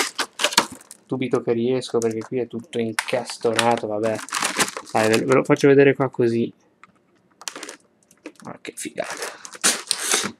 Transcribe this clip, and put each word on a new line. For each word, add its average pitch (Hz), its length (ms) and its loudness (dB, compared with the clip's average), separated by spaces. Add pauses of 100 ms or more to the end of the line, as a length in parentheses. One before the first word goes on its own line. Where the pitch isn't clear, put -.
(1080)
Dubito 127 360 -2
che 123 100 0
riesco 120 460 0
perché 113 200 0
qui 127 200 -6
è 117 80 -2
tutto 117 320 -8
incastonato, 117 1040 0
vabbè. 107 300 -2 (760)
Dai, 110 160 2
ve, 110 160 2
ve 135 120 2
lo 135 80 4
faccio 143 240 4
vedere 139 260 8
qua 135 160 -2
così. 117 420 0 (1900)
Ma - 160 -14
che - 160 -12
figata. - 380 -8 (1300)